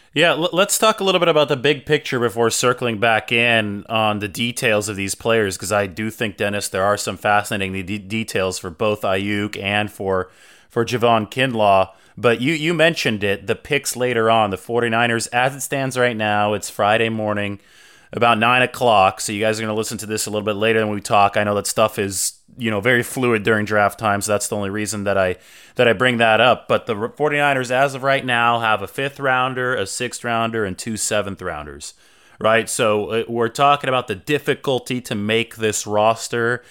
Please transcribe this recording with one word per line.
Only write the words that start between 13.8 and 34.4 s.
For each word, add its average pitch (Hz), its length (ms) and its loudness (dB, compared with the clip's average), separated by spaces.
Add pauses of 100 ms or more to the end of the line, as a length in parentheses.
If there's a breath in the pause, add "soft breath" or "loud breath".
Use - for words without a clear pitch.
later 120 360 0
on, 110 180 4
the 92 80 -4
forty-niners, 117 680 0
as 131 280 0
it 135 60 -10
stands 135 360 -4
right 123 200 0
now, 104 360 0
it's 101 160 -6
Friday 113 400 2
morning, 104 500 -4 (540 soft breath)
about 117 240 2
nine 120 240 4
o'clock. 110 600 4
So - 100 -6
you 104 80 -4
guys 110 180 0
are 113 60 -6
gonna 107 100 -4
listen 110 260 -4
to 107 60 -12
this 107 220 -6
a - 20 -8
little 104 160 -4
bit 101 120 -2
later 110 220 2
than 107 100 0
we 104 120 -4
talk. 101 340 2
I 104 100 0
know 104 100 0
that 101 100 -2
stuff 110 320 0
is, 98 360 -4 (240)
you 117 120 -4
know, 104 120 -2
very 120 200 2
fluid 120 420 0
during 107 200 2
draft 104 340 2
time, 101 220 0
so 104 140 -2
that's - 160 -2
the 110 80 -4
only 101 120 -4
reason 104 360 -4
that 98 120 0
I, 92 200 0 (380 loud breath)
that 120 120 4
I 117 60 6
bring 120 240 2
that 110 240 6
up. 117 260 4
But 110 180 0
the 113 120 -2
r-, 107 180 -6
forty-niners, 143 560 0
as 131 240 2
of 127 80 -10
right 135 220 0
now, 117 340 2
have 110 220 2
a 98 60 -8
fifth 139 340 -6
rounder, 127 520 0
a 101 140 -4
sixth - 380 -8
rounder, 113 400 -2
and 92 120 -6
two 110 200 -8
seventh 98 440 -4
rounders, 76 520 -12 (480 soft breath)
right? 110 280 2
So, 107 400 0
uh, 113 200 -2
we're 117 180 0
talking 143 400 2
about 127 220 -2
the 104 60 -4
difficulty 135 840 -4